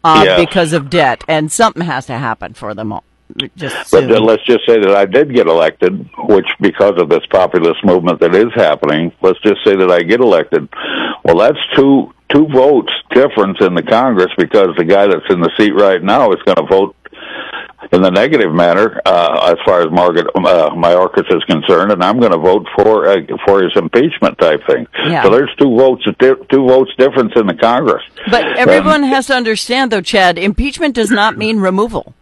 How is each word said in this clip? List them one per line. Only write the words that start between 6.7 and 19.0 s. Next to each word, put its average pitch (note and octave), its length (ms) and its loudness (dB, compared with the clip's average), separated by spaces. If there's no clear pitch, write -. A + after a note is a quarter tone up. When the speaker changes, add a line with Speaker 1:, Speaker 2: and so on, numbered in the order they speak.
Speaker 2:
of D#2 80 0
this D#2 220 0
populist F2 520 0
movement F2 360 0
that E2+ 160 2
is A2 180 2
happening, D#2 580 0
let's F#2 200 0
just G#2 240 -2
say G2+ 100 4
that F#2 160 2
I F2 120 2
get G2+ 180 0
elected. D#2+ 480 0
Well, E2+ 160 2
that's B2 180 2
two, C#3 380 2
two D3+ 180 2
votes C3 460 2
difference A2 460 0
in F#2 120 2
the E2+ 80 -2
Congress A2 560 0
because F#2+ 400 2
the F2 80 -2
guy G2 220 2
that's F2 240 -2
in F2+ 100 0
the E2+ 160 0
seat G#2 160 2
right F#2+ 300 2
now A2 280 2
is F2 140 -2
gonna E2+ 220 0
vote F#2+ 280 0
in F2+ 120 2
the F#2 80 2
negative G#2+ 420 0
manner, F2 520 0